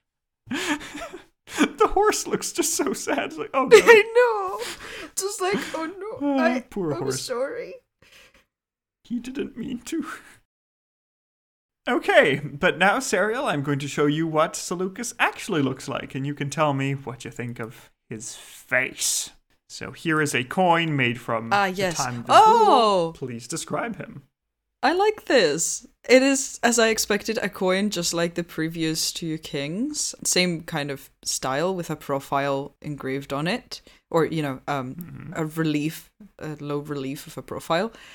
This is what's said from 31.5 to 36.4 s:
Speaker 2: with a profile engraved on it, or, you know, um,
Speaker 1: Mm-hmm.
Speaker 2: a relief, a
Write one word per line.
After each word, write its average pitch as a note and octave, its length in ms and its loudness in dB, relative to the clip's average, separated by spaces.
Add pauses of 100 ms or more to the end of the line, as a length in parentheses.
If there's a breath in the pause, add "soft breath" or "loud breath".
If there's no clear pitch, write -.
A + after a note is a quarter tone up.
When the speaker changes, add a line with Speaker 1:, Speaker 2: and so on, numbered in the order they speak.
Speaker 2:
with E3+ 160 -6
a D3+ 60 -4
profile C#3 840 -4
engraved C#3 500 -8
on D3 140 -4
it, - 340 -6 (300 soft breath)
or, E3 160 2
you D#3+ 160 -4
know, C3+ 260 -6
um, C3+ 260 -4
Speaker 1:
Mm-hmm. D3+ 400 -14
Speaker 2:
a D#3 120 -4
relief, D#3 640 -2 (280)
a D#3 220 -10